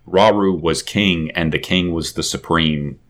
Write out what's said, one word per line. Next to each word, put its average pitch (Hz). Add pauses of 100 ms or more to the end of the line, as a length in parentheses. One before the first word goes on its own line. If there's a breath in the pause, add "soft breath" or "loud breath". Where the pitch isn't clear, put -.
Rauru 98
was 80
king 90
and 80
the 80
king 90
was 82
the 80
supreme 76 (120)